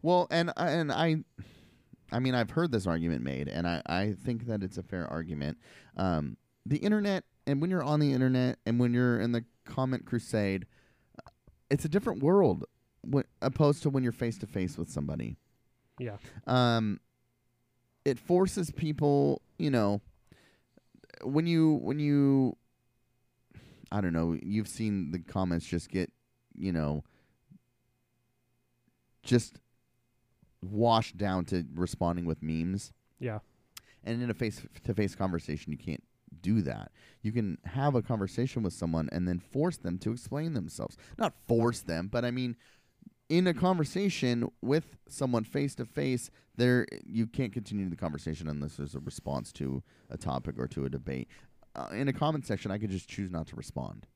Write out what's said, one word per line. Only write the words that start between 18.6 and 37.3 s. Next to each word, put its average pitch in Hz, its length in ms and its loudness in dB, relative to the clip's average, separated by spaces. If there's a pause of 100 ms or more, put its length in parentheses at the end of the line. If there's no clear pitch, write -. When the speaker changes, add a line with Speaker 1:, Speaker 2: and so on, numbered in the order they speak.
Speaker 1:
people, 143 720 2 (160)
you 156 120 0
know, 104 300 4 (1200)
when 147 240 2
you, 160 360 6
when 135 160 -2
you, 139 580 4 (1300)
I 104 100 -2
don't 90 120 0
know, 82 300 0
you've 104 260 -2
seen 101 420 -2
the 87 80 -4
comments 87 480 -2
just 85 240 -4
get, 92 220 -2 (420)
you 92 180 -4
know, 76 300 0 (2250)
just - 360 2 (1040)
washed 113 540 2
down 92 300 0
to 87 180 -2 (100)
responding 87 500 -2
with 82 180 -2
memes. 82 500 -2 (260)
Speaker 2:
Yeah. 110 220 -6 (640)
Speaker 1:
And 117 180 -4
in 120 80 -2
a 110 40 0
face-to-face 107 800 -2
conversation, 85 580 -4
you 64 60 -6
can't - 240 -8 (380)
do 104 220 2
that. 52 300 -6 (300)
You 107 100 -4